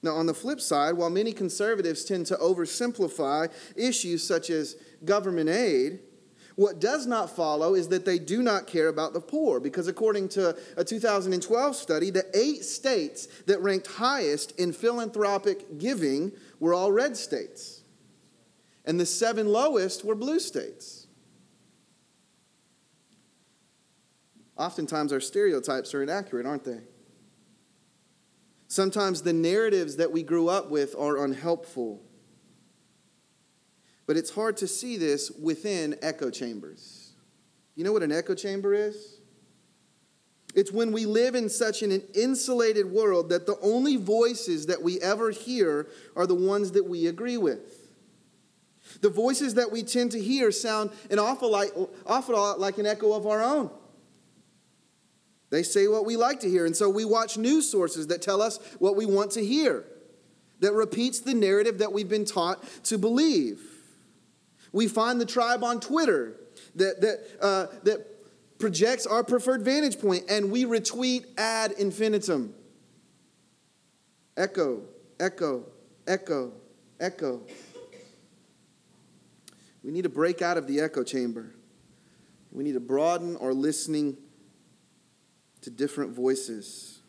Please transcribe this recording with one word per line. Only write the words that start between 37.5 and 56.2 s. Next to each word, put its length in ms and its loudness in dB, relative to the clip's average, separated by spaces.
You 80 -8
know 80 0
what 120 2
an 80 0
echo 240 0
chamber 400 0
is? 440 -4
It's 160 2
when 200 0
we 160 -2
live 260 4
in 160 0
such 320 -2
an 180 2
insulated 760 2
world 380 4
that 180 2
the 140 0
only 360 4
voices 720 2
that 160 -2
we 160 2
ever 320 0
hear 560 0
are 120 2
the 80 4
ones 380 2
that 140 4
we 200 0
agree 300 -2
with. 500 -2
The 80 6
voices 460 2
that 160 2
we 100 -4
tend 300 0
to 80 -6
hear 320 2
sound 400 -2
an 80 2
awful, 320 2
like, 220 2
awful 300 0
lot 240 2
like 180 -2
an 80 -2
echo 280 2
of 120 -2
our 160 2
own. 300 2
They 120 2
say 240 4
what 180 4
we 100 -2
like 260 2